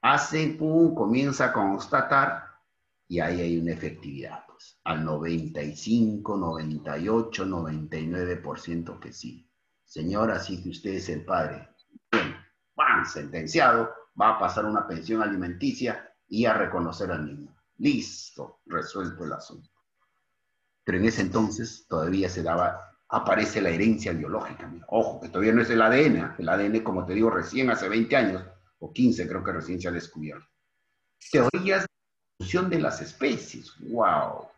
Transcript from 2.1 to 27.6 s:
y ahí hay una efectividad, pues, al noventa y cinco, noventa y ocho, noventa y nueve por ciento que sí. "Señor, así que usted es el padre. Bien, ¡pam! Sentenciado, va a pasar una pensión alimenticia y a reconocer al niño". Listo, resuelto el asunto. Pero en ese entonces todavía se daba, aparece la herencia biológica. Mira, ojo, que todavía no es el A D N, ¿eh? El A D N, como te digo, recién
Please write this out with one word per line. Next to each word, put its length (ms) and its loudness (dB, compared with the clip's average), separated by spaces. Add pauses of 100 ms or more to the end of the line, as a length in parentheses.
y 100 -2
ahí 220 0
hay 180 0
una 140 -2
efectividad, 720 -10
pues, 380 -20
al 180 -2
noventa 580 -4
y 140 -8
cinco, 640 0
noventa 600 -6
y 120 -4
ocho, 360 0
noventa 520 -4
y 100 -6
nueve 300 -4
por 200 -8
ciento 440 -8
que 100 -14
sí. 400 -16 (320)
"Señor, 480 -2
así 320 -4
que 60 -6
usted 220 -8
es 180 -4
el 160 -6
padre. 420 -2 (420)
Bien, 280 0 (360)
¡pam! 320 4
Sentenciado, 880 2 (260)
va 100 8
a 100 2
pasar 240 0
una 240 0
pensión 340 -2
alimenticia 880 -4 (200)
y 160 2
a 80 4
reconocer 580 -2
al 140 -4
niño". 280 -12 (260)
Listo, 880 -4
resuelto 580 -6
el 80 -6
asunto. 340 -16 (1160)
Pero 160 0
en 60 4
ese 160 2
entonces 680 -2
todavía 400 0
se 140 -4
daba, 520 -2 (140)
aparece 500 0
la 100 2
herencia 440 2
biológica. 540 -6
Mira, 220 -16
ojo, 300 0
que 100 -12
todavía 240 4
no 100 6
es 80 -2
el 100 6
A 80 8
D 160 6
N, 140 4
¿eh? 80 -4 (100)
El 120 -4
A 80 4
D 100 0
N, 160 2
como 220 -2
te 80 -4
digo, 180 4
recién 400 0